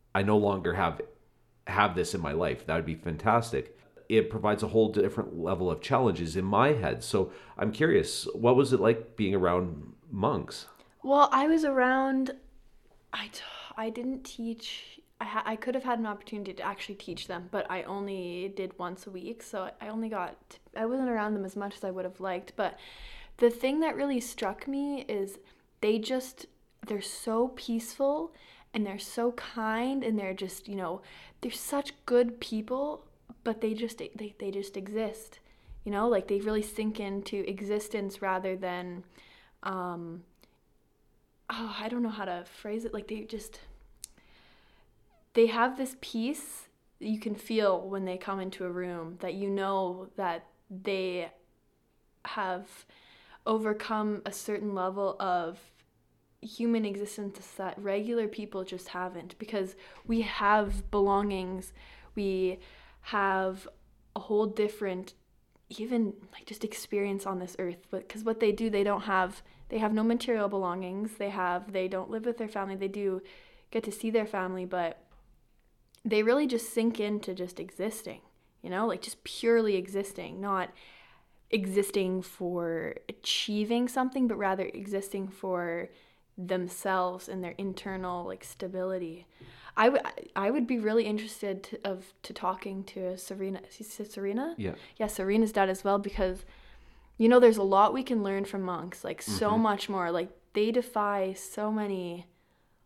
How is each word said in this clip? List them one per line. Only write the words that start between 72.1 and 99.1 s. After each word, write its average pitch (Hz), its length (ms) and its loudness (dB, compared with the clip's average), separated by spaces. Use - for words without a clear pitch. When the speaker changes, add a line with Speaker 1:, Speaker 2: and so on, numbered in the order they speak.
Speaker 2:
live 220 160 -4
with 233 120 -2
their 220 100 -4
family. 196 260 -4
They 196 140 -2
do 196 340 -2
get 226 140 -2
to 214 80 -6
see 220 180 -4
their 214 160 4
family, 185 380 -4
but 180 400 -4
they 214 200 4
really 269 240 6
just 233 240 -2
sink 226 260 2
into 208 340 -2
just 180 280 -8
existing, 190 640 -8
you 175 100 -10
know, 202 180 0
like, - 140 -4
just - 200 -12
purely 226 540 2
existing, 190 640 -4
not 196 300 -2
existing 190 720 2
for 170 720 -4
achieving 220 800 0
something, 254 400 2
but 226 100 2
rather 190 300 2
existing 196 600 -4
for 180 640 -2
themselves 185 920 -2
and 190 140 -6
their 170 100 -6
internal, 185 720 -6
like, 190 180 -10
stability. 185 840 -6
I 226 120 10
w-, 277 120 4
I 196 160 2
would 254 160 2
be 247 120 0
really 220 260 4
interested 208 600 -4
to, - 200 -12
of, 190 380 -6
to - 100 -12
talking 190 520 -4
to 185 340 -6
Serena. 190 420 -6
Is - 220 -12
it 208 100 -10
Serena? 220 460 -2
Speaker 1:
Yeah. 190 180 -2
Speaker 2:
Yeah, 220 100 -2
Serena's 208 460 4
dad 196 160 4
as 190 160 -2
well, 202 140 4
because, 190 480 -2
you 226 100 8
know, 247 120 12
there's 226 180 10
a 208 40 2
lot 196 300 8
we 262 100 0
can 240 200 0
learn 196 240 0
from 196 160 -4
monks, 180 420 -6
like, - 160 -6